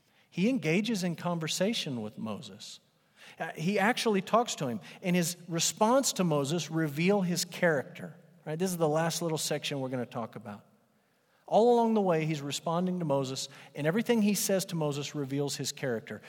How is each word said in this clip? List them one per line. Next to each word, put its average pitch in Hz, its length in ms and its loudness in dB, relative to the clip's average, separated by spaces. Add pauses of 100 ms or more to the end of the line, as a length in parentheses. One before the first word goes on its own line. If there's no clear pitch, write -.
(300)
He 185 200 0
engages 202 540 0
in 175 120 -2
conversation 170 840 -2
with 107 160 -8
Moses. 107 640 -10 (580)
Uh, - 160 -6
he 180 240 0
actually 214 420 2
talks 226 340 2
to 143 120 -4
him, 123 140 -4 (200)
and 180 140 2
his 175 220 2 (100)
response 214 680 2
to 185 120 0
Moses 151 440 0
reveal 160 520 2
his 175 240 0
character. - 720 -2 (260)
Right? 160 160 -6
This 185 120 0
is 175 60 -6
the 160 120 4
last 160 320 0
little 160 160 -2
section 147 420 -4
we're 131 80 -4
gonna 127 180 -4
talk 117 300 -10
about. 107 300 -14 (840)
All 226 280 6
along 226 180 4
the 214 80 4
way, 165 240 4
he's 156 160 -2
responding 175 580 -2
to 165 60 -2
Moses, 139 420 0 (260)
and 147 140 -2
everything 226 340 2
he 208 120 4
says 190 320 0
to - 100 -8
Moses 147 400 -2
reveals 143 400 -2
his 127 160 -6
character. 110 580 -6